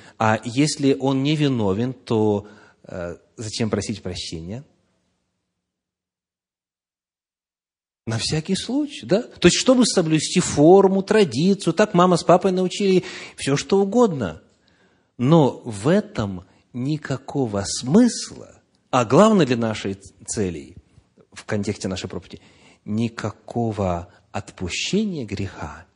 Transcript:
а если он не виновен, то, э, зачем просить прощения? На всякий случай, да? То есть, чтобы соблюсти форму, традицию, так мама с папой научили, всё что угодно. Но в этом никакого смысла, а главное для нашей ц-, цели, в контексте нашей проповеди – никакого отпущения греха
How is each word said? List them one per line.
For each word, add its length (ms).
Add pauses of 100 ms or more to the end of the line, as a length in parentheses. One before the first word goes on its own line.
(180)
а 260
если 560
он 240
не 120
виновен, 580
то, 540 (360)
э, 340 (200)
зачем 320
просить 320
прощения? 600 (3500)
На 120
всякий 380
случай, 500
да? 160
То 260
есть, 100
чтобы 280
соблюсти 540
форму, 640
традицию, 720
так 200
мама 240
с 60
папой 280
научили, 520 (320)
всё 200
что 260
угодно. 600 (760)
Но 480
в 220
этом 580 (280)
никакого 920
смысла, 960 (280)
а 140
главное 420
для 120
нашей 380
ц-, 180 (120)
цели, 500 (580)
в 100
контексте 460
нашей 200
проповеди – 320 (440)
никакого 1200 (240)
отпущения 920
греха 600 (100)